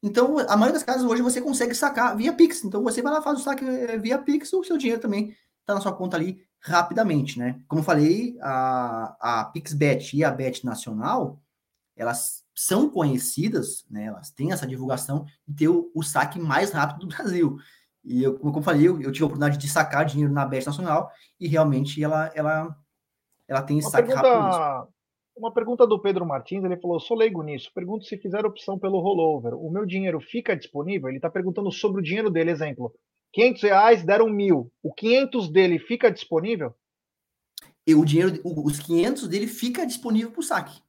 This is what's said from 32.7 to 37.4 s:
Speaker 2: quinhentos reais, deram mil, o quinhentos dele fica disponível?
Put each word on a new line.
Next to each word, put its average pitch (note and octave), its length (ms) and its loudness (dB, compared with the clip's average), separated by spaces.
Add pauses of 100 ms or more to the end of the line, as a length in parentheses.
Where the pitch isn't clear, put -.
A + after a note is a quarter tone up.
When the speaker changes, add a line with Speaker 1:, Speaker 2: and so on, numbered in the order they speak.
Speaker 2:
quinhentos A#3+ 300 2
reais, G#3 420 6
deram G#3 260 4
mil, F#3+ 420 2 (100)
o - 120 -8
quinhentos A#3+ 560 2
dele F3 280 6
fica A#3 320 2
disponível? E3 640 -4 (1120)